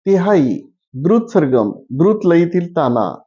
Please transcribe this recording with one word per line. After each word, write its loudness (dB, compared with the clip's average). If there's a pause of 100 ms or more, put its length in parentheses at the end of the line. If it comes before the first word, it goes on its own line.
तिहाई, 2 (360)
द्रुत 0
सरगम, 0 (180)
द्रुत 0
लयीतील 0
ताना -2 (100)